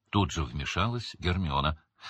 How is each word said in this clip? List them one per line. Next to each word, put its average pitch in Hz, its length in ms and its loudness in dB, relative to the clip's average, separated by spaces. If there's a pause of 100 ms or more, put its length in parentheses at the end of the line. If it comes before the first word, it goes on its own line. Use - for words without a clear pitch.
(120)
тут 101 200 4
же 80 120 0
вмешалась 85 760 -2
Гермиона. 76 640 0 (280)